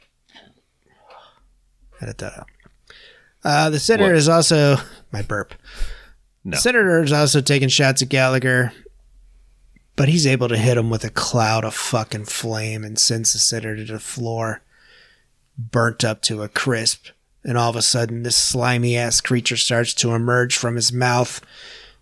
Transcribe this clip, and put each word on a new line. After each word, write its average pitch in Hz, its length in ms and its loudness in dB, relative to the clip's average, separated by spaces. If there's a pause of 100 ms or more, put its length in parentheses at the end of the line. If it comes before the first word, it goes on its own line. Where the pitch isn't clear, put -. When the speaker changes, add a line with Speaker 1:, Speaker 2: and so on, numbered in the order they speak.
(2000)
Speaker 1:
Edit 107 180 -14
that - 200 -14
out. - 100 -20 (960)
Uh, 156 260 2
the 151 100 -2
senator 208 320 4
Speaker 2:
What? 170 60 6
Speaker 1:
is 147 100 4
also, 151 480 4 (180)
<laughs> - 180 -20
my 104 100 -6
burp. 101 320 -6 (920)
Speaker 2:
No. 87 120 -6
Speaker 1:
The - 40 -2
senator 202 420 4
is 143 100 0
also 147 280 4
taking 135 280 2
shots 135 340 2
at 127 60 -4
Gallagher, 131 640 2 (1200)
but 143 120 2
he's 160 180 4
able 127 220 2
to 117 100 0
hit 120 180 4
him 113 140 0
with 110 140 -4
a 110 60 -8
cloud 113 540 0
of 110 100 -8
fucking 110 500 -4
flame 110 600 -6
and 107 140 -6
sends 113 340 0
the - 60 -4
senator 110 480 -2
to 110 80 -12
the 110 60 -8
floor, 113 640 -6 (920)
burnt 117 480 -2
up 110 180 -4
to 107 200 -4
a 104 60 -8
crisp. - 580 -2 (380)
And 120 140 -2
all 117 120 2
of 117 60 -4
a 113 60 -4
sudden, 117 400 -2
this 120 140 -2
slimy-ass 120 840 0
creature 120 360 -2
starts 120 380 0
to 117 180 0
emerge 123 440 0
from 120 200 -4
his 120 160 -2
mouth 123 480 0 (600)